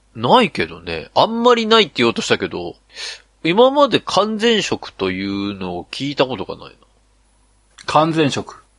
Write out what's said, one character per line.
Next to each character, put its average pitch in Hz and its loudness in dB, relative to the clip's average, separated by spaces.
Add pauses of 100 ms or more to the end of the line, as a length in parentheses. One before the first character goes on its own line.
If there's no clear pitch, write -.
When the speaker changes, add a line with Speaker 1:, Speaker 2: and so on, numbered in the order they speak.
(140)
Speaker 1:
な 139 4
い 208 0
け - -4
ど 82 -14
ね。 82 -8
あ 143 4
ん 226 -2
ま 240 6
り 226 0
な 220 4
い 214 6
っ - -4
て - -8
言 120 4
お - 4
う 110 2
と - -6
し - -4
た 110 2
け 95 -4
ど、 - -8 (680)
今 220 4
ま 285 4
で 185 0
完 214 -2
全 220 2
食 - -6
と - -4
い 95 -4
う 98 -4
の 92 -6
を 85 -10
聞 135 -8
い 143 -8
た - 4
こ 214 -4
と - -6
が 123 -12
な 123 -20
い - -20
な。 - - (1120)
Speaker 2:
完 156 2
全 156 2
食。 - -8 (140)